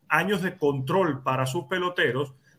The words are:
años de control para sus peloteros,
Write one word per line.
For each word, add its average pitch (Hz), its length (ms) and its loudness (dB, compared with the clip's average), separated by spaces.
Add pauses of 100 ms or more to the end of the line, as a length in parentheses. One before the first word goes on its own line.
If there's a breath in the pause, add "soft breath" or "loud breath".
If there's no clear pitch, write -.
años 175 320 2
de 185 160 -4
control 143 640 0
para 131 220 0
sus 165 200 -4
peloteros, 170 680 -2 (260 soft breath)